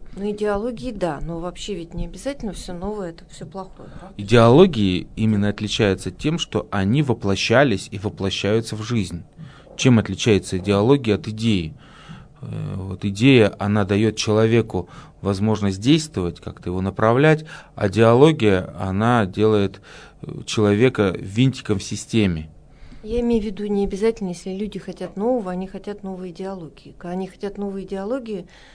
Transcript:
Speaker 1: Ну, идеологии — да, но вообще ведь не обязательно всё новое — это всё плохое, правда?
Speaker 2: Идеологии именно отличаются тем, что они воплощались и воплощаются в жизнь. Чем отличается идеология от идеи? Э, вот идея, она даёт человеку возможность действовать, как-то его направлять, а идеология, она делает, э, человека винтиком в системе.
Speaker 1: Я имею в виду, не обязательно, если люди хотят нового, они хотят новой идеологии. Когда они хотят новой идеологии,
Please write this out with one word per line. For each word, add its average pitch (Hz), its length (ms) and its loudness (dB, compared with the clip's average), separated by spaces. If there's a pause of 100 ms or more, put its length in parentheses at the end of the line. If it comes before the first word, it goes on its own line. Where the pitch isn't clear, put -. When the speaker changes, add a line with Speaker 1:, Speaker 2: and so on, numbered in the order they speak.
(160)
Speaker 1:
Ну, 202 140 -6
идеологии — 214 600 -4
да, 175 320 -6
но 165 160 -8
вообще 175 360 -10
ведь 170 200 -12
не 175 120 -6
обязательно 220 460 -8
всё 175 200 -12
новое — 185 380 -8
это 170 200 -20
всё - 160 -16
плохое, - 420 -16 (120)
правда? - 160 -18
Speaker 2:
Идеологии 117 920 6 (100)
именно 104 340 2
отличаются 101 600 0
тем, 156 280 -4
что - 320 -4
они 101 320 2
воплощались 113 920 0
и 101 60 -10
воплощаются 101 760 -2
в 107 60 -10
жизнь. 98 400 -4 (540)
Чем 123 220 6
отличается 98 580 0
идеология 104 600 2
от - 120 -8
идеи? 107 460 -2 (680)
Э, 107 360 -10
вот 95 280 -10
идея, 107 540 6
она 101 260 0
даёт 104 320 2
человеку 113 720 2 (320)
возможность 98 600 0
действовать, 117 600 0
как-то - 300 -10
его 92 100 -4
направлять, 120 640 2 (300)
а 104 140 -2
идеология, 113 880 6
она 104 480 0
делает, 101 540 0 (420)
э, - 240 -12
человека 104 720 2
винтиком 107 600 0
в 95 40 -6
системе. 95 680 -2 (540)
Speaker 1:
Я 220 180 -4
имею 233 220 2
в - 40 -6
виду, 208 200 -6
не 202 180 0
обязательно, 202 440 -2
если 175 220 -10
люди 190 280 -8
хотят 180 380 -12
нового, 220 340 -2
они 185 160 -6
хотят 196 380 -12
новой 185 260 -12
идеологии. 175 640 -14
Когда 175 180 -12
они 190 120 -6
хотят 196 320 -12
новой 196 240 -8
идеологии, 202 640 -8 (280)